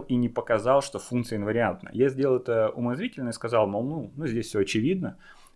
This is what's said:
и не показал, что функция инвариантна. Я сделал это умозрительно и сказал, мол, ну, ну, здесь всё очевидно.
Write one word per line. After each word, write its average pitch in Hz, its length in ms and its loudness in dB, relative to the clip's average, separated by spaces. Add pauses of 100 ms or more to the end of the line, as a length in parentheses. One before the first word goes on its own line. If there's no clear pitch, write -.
и 127 80 0
не 120 140 2
показал, 120 520 2
что 101 180 -6
функция 117 380 -4
инвариантна. 107 560 0
Я 123 140 4
сделал 135 300 2
это 113 320 2
умозрительно 127 600 -4
и 113 40 -6
сказал, 113 340 2
мол, 104 160 -2
ну, 135 320 -6
ну, 123 100 -8
здесь 113 220 -2
всё 104 140 0
очевидно. 113 560 0 (380)